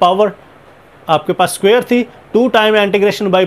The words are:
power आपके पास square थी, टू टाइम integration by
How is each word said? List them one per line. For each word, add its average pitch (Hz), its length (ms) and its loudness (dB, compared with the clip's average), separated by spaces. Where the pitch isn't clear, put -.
power 185 320 2
आपके 156 240 -2
पास - 220 -2
square 233 300 0
थी, 240 180 0
टू 240 160 2
टाइम 214 280 0
integration 202 580 0
by 185 120 2